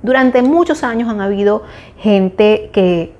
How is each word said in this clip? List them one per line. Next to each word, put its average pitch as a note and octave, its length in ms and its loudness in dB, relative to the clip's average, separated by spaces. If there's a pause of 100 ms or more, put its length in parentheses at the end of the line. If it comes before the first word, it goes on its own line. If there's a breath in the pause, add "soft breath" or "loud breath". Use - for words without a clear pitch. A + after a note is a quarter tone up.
Durante B3+ 400 2
muchos D#4 400 0
años A#3 260 -4
han G#3+ 120 -4
habido G3+ 420 0 (360 loud breath)
gente G#3+ 720 0
que F3+ 480 0